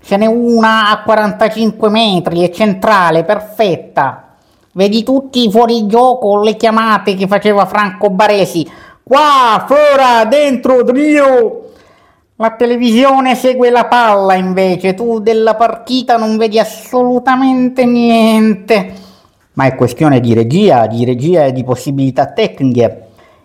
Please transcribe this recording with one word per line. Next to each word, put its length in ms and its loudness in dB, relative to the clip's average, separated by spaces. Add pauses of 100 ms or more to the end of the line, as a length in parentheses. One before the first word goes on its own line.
Ce 100 -2
n'è 100 2
una 640 2
a 100 -2
quarantacinque 880 0
metri, 520 0
è 80 0
centrale, 760 0
perfetta. 1120 -4 (380)
Vedi 280 0
tutti 420 -2
i 60 0
fuorigioco, 920 2
le 140 0
chiamate 600 0
che 100 -4
faceva 400 0
Franco 440 -2
Baresi. 540 0 (380)
"Qua, 640 2
fuori, 640 2
dentro, 560 0
trio!" 880 0 (640)
La 160 -2
televisione 800 0
segue 360 0
la 160 2
palla, 480 2
invece, 600 -2
tu 240 -4
della 380 0
partita 600 -2
non 200 -2
vedi 240 0
assolutamente 1200 -2
niente. 1080 0 (640)
Ma 100 -2
è 100 0
questione 460 0
di 140 0
regia, 520 2
di 180 -4
regia 420 0
e 60 0
di 120 -6
possibilità 640 -2
tecniche. 800 -2 (380)